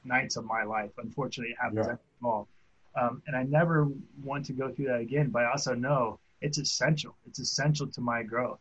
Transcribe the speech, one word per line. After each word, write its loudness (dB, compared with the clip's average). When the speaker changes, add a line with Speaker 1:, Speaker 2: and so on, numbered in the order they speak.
Speaker 1:
nights 0
of -6
my 0
life. -2
Unfortunately, -6
it -10
happens 0
Speaker 2:
Yeah. 0
Speaker 1:
at -6
all. 0
Um, 0
and -4
I 0
never 4
want -4
to -8
go -2
through -2
that 2
again, 2
but 2
I 2
also 0
know 2
it's -2
essential. 0
It's -14
essential 0
to -10
my 0
growth. -2